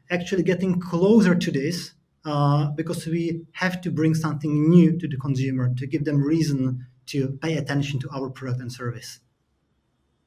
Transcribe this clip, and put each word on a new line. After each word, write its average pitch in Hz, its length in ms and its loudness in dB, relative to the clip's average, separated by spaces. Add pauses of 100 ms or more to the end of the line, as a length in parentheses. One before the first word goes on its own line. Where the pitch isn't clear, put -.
(100)
actually 180 320 -2
getting 180 360 0
closer 180 560 4
to 170 160 0
this, 143 420 -4 (340)
uh, 147 440 2
because 160 360 -6
we 165 360 -2 (100)
have 180 300 -2
to 175 80 -4
bring 156 240 2
something 151 540 0
new 170 300 8
to 160 80 -6
the 127 100 -6
consumer 131 580 -2
to 131 120 -6
give 143 180 -2
them 143 180 0
reason 139 640 0 (200)
to 139 360 -4
pay 160 140 -2
attention 143 440 -2
to - 140 -10
our 131 160 -6
product 127 300 -8
and 120 120 -10
service. 117 480 -12 (1080)